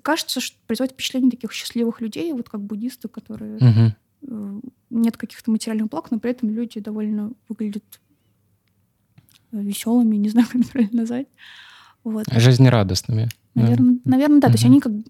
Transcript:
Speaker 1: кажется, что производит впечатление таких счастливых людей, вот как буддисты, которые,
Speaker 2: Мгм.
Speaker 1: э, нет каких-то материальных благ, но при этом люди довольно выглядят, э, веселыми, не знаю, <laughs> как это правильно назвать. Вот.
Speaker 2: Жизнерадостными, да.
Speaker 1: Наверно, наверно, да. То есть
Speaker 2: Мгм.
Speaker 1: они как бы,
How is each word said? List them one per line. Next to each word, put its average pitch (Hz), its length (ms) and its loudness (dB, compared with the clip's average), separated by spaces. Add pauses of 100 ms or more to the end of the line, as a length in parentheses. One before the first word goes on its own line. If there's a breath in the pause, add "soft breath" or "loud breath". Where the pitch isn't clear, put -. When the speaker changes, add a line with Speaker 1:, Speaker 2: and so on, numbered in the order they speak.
Speaker 1:
кажется, 294 400 -4
что - 160 -12 (100)
производит 254 260 -4
впечатление 254 380 -2
таких 233 220 -12
счастливых - 480 -6
людей, 302 320 -8
вот 240 160 -10
как 208 120 -10
буддисты, 214 460 -10
которые, 214 540 -16
Speaker 2:
Мгм. 113 340 4 (320)
Speaker 1:
э, 208 320 -12 (300)
нет 226 280 -2
каких-то - 340 -10
материальных 220 380 -4
благ, 320 220 -12
но 226 80 -4
при 240 120 -4
этом 247 180 -6
люди 226 320 -8
довольно 214 500 -8 (160)
выглядят, 208 540 -10 (1500)
э, 214 80 -10
веселыми, 220 560 0
не 208 120 0
знаю, 233 180 2
<laughs> - 40 -16
как 254 100 0
это 240 100 -2
правильно 233 300 0
назвать. 240 260 -6 (760 loud breath)
Вот. 220 280 -6
Speaker 2:
Жизнерадостными, 117 1000 4 (260)
да. 226 80 2
Speaker 1:
Наверно, 247 420 4
наверно, 285 360 4
да. 277 80 6
То 226 60 6
есть 214 100 2
Speaker 2:
Мгм. 247 80 8
Speaker 1:
они 285 80 8
как 226 120 -4
бы, 214 160 -8